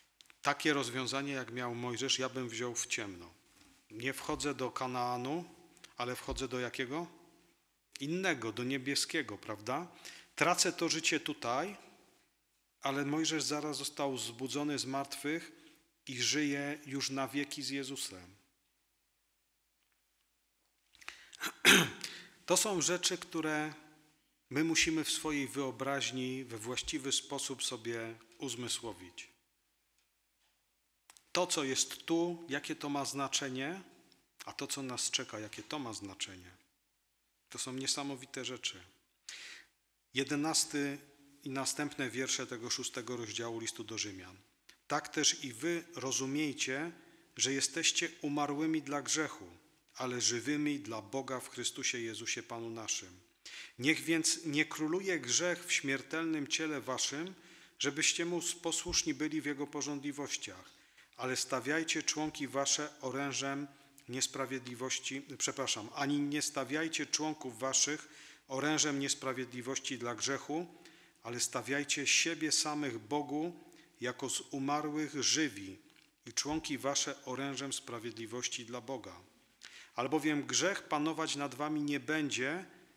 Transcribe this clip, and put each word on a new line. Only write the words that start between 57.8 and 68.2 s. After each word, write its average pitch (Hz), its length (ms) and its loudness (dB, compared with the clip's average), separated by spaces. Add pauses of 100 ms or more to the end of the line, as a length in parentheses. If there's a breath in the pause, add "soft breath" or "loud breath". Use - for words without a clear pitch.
mu 175 160 2 (220)
posłuszni 165 520 2
byli 151 260 0
w 135 60 -6
jego 143 200 -2
pożądliwościach, 139 1040 -4 (460 loud breath)
ale 127 200 0
stawiajcie 151 640 2
członki 151 460 0
wasze 139 420 2 (100)
orężem 139 640 -2 (420 loud breath)
niesprawiedliwości, 127 1120 -2 (160)
przepraszam, 123 560 0
ani 143 240 2
nie 143 240 2
stawiajcie 147 640 0
członków 147 520 -2
waszych 135 500 2 (400 loud breath)